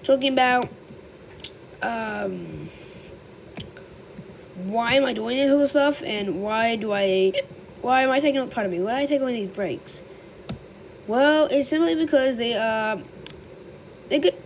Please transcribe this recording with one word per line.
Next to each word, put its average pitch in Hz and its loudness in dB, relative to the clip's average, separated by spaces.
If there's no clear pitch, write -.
Talking 269 2
about, 247 2
um, 196 -6
why 233 0
am 277 6
I 247 -2
doing 226 -4
this 277 4
sort 285 6
of 277 4
stuff, 285 2
and 202 -4
why 226 0
do 214 -4
I, 190 2
why 262 2
am 262 2
I 262 2
taking, 277 2
pardon 202 -4
me, 175 -2
why 226 -2
do 285 0
I - 0
take 277 2
all 262 -2
these 226 -4
breaks? 180 -8
Well, 294 4
it's 277 0
simply 330 2
because 277 2
they, 233 -2
uh, 220 -2
they 285 2
good 349 4